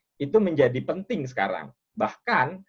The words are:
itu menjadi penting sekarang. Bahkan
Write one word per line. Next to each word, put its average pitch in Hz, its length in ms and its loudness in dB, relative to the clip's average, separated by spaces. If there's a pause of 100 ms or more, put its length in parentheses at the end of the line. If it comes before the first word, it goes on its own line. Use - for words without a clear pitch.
(180)
itu 143 240 2
menjadi 139 400 2
penting 165 480 -4
sekarang. 92 400 -4 (240)
Bahkan 156 760 -2